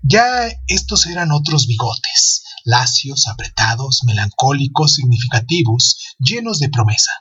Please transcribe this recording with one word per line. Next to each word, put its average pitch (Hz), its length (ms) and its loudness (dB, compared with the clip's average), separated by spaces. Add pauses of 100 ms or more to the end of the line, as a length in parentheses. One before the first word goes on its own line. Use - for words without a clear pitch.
Ya 233 480 2 (160)
estos 190 400 0
eran 170 240 -2
otros 147 340 2
bigotes, - 760 -2 (200)
lacios, 123 640 0
apretados, 120 800 -2
melancólicos, 131 880 0
significativos, 120 1300 0
llenos 226 400 -2
de 147 100 0
promesa. 110 520 0